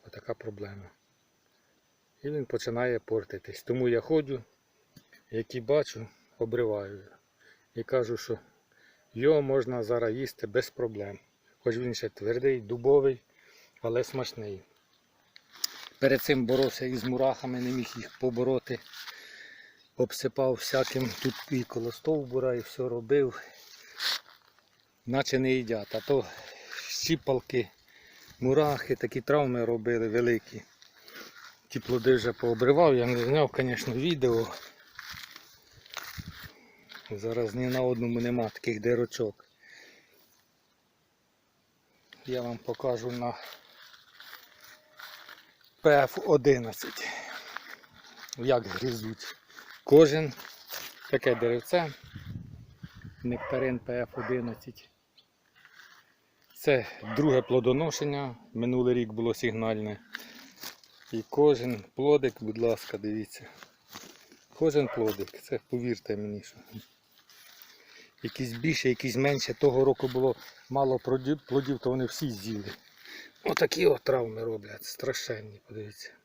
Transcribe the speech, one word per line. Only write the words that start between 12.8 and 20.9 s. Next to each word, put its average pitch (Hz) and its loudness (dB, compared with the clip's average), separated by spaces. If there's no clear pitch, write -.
але 117 0
смачний. 107 -8
Перед 135 4
цим 131 2
боровся 131 2
із 127 -4
мурахами, 127 0
не 123 -4
міг 127 -4
їх - -14
побороти. 127 -2
Обсипав 131 0
всяким, 131 -2